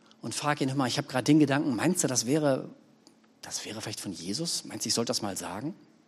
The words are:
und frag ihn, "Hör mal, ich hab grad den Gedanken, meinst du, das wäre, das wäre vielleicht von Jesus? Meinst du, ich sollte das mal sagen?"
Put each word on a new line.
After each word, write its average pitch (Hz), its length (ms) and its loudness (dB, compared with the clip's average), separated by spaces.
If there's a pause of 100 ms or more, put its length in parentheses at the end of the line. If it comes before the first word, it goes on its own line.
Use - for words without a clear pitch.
(220)
und 117 120 -6
frag 147 280 0
ihn, 135 80 2
"Hör 135 80 -2
mal, 131 100 2
ich 113 100 0
hab 143 120 -4
grad 127 180 0
den 151 120 8
Gedanken, 143 360 4
meinst 180 280 2
du, - 40 2
das 123 180 0
wäre, 143 440 2 (720)
das - 240 -8
wäre 110 160 -8
vielleicht - 180 -8
von 98 140 -6
Jesus? 101 500 -4
Meinst - 220 -8
du, - 20 -4
ich 104 60 0
sollte 117 160 0
das 113 120 0
mal 98 140 -4
sagen?" 98 400 -6 (320)